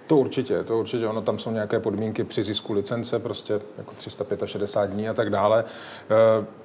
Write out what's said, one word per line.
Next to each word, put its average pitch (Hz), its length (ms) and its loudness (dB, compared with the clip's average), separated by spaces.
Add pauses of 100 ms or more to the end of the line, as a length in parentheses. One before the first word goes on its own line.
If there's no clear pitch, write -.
To 156 100 6
určitě, 104 460 2
to 113 160 0
určitě. 113 280 -2
Ono 92 140 -2
tam 110 180 0
jsou 117 120 -6
nějaké 110 280 0
podmínky 110 440 -2
při 113 200 -4
zisku 107 300 -4
licence, 110 460 -2
prostě 107 400 -4 (180)
jako - 180 -14
tři - 140 -14
sta - 140 -8
pětašedesát 101 680 -2
dní 107 200 -4
a 107 40 -4
tak 104 160 0
dále. 104 360 4 (760)
Eh, 101 40 -6 (200)